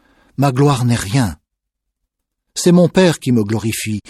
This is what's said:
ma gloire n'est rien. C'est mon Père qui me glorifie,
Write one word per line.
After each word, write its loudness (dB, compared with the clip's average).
ma 0
gloire 2
n'est 0
rien. -2
C'est 0
mon 6
Père 0
qui -4
me 2
glorifie, -6